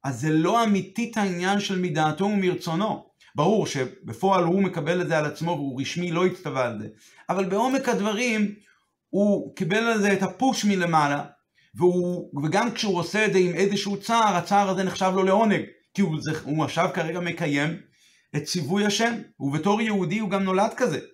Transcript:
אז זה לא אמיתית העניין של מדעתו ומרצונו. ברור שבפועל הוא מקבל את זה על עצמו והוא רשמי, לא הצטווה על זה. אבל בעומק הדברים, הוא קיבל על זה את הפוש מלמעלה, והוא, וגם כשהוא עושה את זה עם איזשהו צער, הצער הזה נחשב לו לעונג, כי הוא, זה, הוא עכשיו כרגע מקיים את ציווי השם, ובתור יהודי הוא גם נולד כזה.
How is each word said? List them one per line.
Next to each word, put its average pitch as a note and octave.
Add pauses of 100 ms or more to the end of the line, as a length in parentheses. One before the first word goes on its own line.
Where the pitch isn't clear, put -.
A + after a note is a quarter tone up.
אז C3
זה D#3
לא F3+
אמיתית A3
העניין G3
של G3
מדעתו D#3
ומרצונו. G3 (280)
ברור F3
שבפועל F3
הוא F#3+
מקבל F3
את D#3+
זה D#3+
על D3+
עצמו D#3
והוא C#3
רשמי, E3+
לא F3+
הצטווה C3+
על A2
זה. A2 (400)
אבל F#3+
בעומק A#3+
הדברים, G#3+ (560)
הוא G3+
קיבל F#3
על A3+
זה G3+
את F#3+
הפוש A#3
מלמעלה, E3 (500)
והוא, F3
וגם G#3
כשהוא G3
עושה G#3
את G3
זה F#3
עם F3
איזשהו G3
צער, A3
הצער G3+
הזה F#3+
נחשב F#3+
לו F#3+
לעונג, F#3+ (320)
כי G3
הוא, D#3
זה, D#3 (140)
הוא D3+
עכשיו F3
כרגע E3
מקיים E3 (600)
את C#3+
ציווי F3+
השם, A3+ (260)
ובתור D#3
יהודי G3+
הוא G#3+
גם G3
נולד F#3+
כזה. E3 (140)